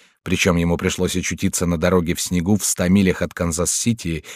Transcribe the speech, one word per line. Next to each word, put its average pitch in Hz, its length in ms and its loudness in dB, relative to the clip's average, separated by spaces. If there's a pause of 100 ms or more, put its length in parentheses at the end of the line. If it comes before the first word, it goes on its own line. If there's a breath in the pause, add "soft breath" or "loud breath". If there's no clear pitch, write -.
(220 soft breath)
причем 90 340 2
ему 85 200 2
пришлось 90 400 -2
очутиться 90 480 -2
на 85 140 0
дороге 87 360 2
в - 60 -6
снегу 90 380 0
в - 80 -4
ста 90 220 0
милях 92 340 4
от 85 100 -4
Канзас-Сити 85 880 -2 (140 loud breath)